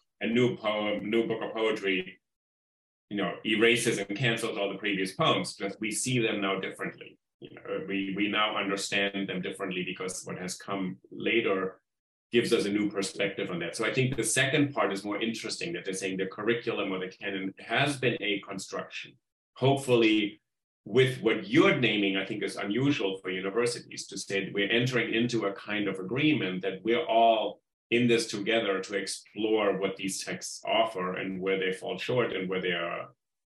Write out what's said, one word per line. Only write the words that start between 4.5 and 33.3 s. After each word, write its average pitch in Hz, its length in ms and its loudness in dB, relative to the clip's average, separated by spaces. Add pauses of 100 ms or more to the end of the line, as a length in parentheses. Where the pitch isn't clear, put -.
all 101 120 0
the 95 160 -8
previous 95 280 -2
poems." - 420 0
Just 98 240 -6
we 110 120 -4
see 127 280 0
them 107 220 0
now 95 180 0
differently. - 580 -8 (220)
You - 160 -14
know, 95 320 -8
we, 98 300 -2
we 104 100 0
now 107 300 0
understand 98 720 -2
them 92 120 -4
differently 95 440 -4
because 92 400 -8
what 90 140 -8
has 92 180 -8
come 95 400 -6 (120)
later 101 720 0 (520)
gives 117 200 4
us 101 140 4
a 101 40 0
new 104 200 2
perspective 98 600 -2
on 87 80 -4
that. 85 160 -6
So 110 100 -2
I 110 80 0
think 127 240 2
the 113 60 2
second 135 500 2
part 98 180 2
is 98 140 -6
more 104 160 -2
interesting, 107 520 -4
that - 120 -8
they're 95 80 -4
saying 92 240 -4
the 95 80 -2
curriculum 104 640 -2
or 92 80 -4
the 92 80 -6
canon 95 520 -6
has 139 380 0
been 120 220 0
a 101 260 -2
construction. - 680 -10 (420)
Hopefully, 110 840 4 (440)
with 127 360 4
what 113 260 2
you're 160 300 6
naming, 104 400 2
I 95 80 -2
think 101 180 -4
is 98 140 -2
unusual 101 640 0
for 95 100 -8
universities 98 800 -2
to 98 100 -12
say 98 260 -2
that 90 100 -8
we're 101 180 0
entering 117 420 2
into 113 320 2
a 98 80 0
kind 104 340 -4
of 95 120 -2
agreement 95 640 0
that 92 200 -4
we're 117 220 2
all 113 560 4 (300)
in 120 160 4
this 117 200 4
together 101 540 0
to 101 160 -4
explore 104 800 0
what 98 180 -2
these 95 300 -6
texts - 400 -8
offer 92 520 2
and 95 220 -6
where 95 200 0
they 92 120 0
fall 92 260 -6
short 120 360 0
and 95 160 -4
where 92 100 -2
they 90 140 -2
are 85 380 -4 (360)